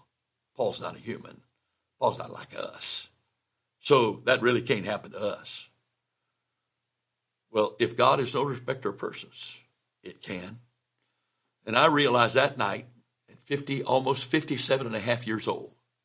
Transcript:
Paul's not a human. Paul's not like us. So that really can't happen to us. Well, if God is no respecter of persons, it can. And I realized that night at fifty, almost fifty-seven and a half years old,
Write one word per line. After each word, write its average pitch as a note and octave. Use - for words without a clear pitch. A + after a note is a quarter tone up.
Paul's G#2
not E2+
a -
human. -
Paul's A#2+
not -
like -
us. -
So A2+
that B2
really A#2
can't A2
happen G2+
to F2+
us. -
Well, G#2+
if A#2+
God C3
is B2+
no C3
respecter C3+
of -
persons, -
it F#2
can. G2
And A2
I C#3+
realized B2
that C3
night G#2+
at -
fifty, C#3
almost C3
fifty-seven C3
and A2+
a G#2+
half A#2
years A2
old, -